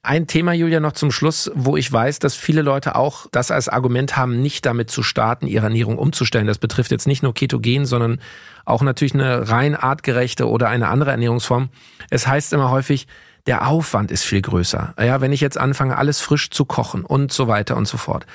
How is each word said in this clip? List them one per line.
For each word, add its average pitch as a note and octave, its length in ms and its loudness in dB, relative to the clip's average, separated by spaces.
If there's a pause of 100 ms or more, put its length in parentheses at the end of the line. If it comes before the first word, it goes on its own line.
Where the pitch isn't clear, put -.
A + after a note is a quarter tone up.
Ein D3+ 260 0
Thema, F3 260 2
Julia, E3 260 2
noch D3+ 140 0
zum D3 180 0
Schluss, - 440 -2
wo C3+ 200 2
ich C3 160 0
weiß, B2+ 280 0
dass C#3 160 0
viele D#3 260 0
Leute C3+ 340 0
auch C3+ 360 -2
das - 200 0
als - 160 0
Argument B2+ 480 0
haben, B2 260 2
nicht C#3+ 240 -2
damit A#2 260 0
zu B2+ 120 -2
starten, A#2 420 0
ihre A2 200 2
Ernährung A2+ 320 0
umzustellen. A#2 500 0
Das G#2 120 0
betrifft - 320 -2
jetzt - 160 0
nicht C#3 140 0
nur B2+ 120 0
Ketogen, B2+ 520 0
sondern A#2+ 360 0 (440)
auch A2+ 160 2
natürlich C#3 340 0
eine B2+ 340 0
rein C3 260 2
artgerechte B2+ 720 0
oder A2+ 220 2
eine A2+ 180 0
andere C3+ 240 2
Ernährungsform. A#2+ 580 0 (420)
Es - 160 0
heißt C#3+ 260 0
immer C#3 160 2
häufig, C3+ 380 0 (400)
der B2 200 0
Aufwand C#3 440 0
ist - 120 -2
viel G2 180 0
größer. - 580 -2
Ja, B2+ 220 2
wenn C3+ 120 2
ich C3+ 80 -2
jetzt C#3 160 0
anfange, C3+ 400 0
alles C#3+ 240 0
frisch - 300 0
zu - 140 0
kochen - 380 -4
und C3+ 300 0
so C3 140 0
weiter G#2 300 0
und G2+ 100 0
so - 100 -6
fort. - 380 -6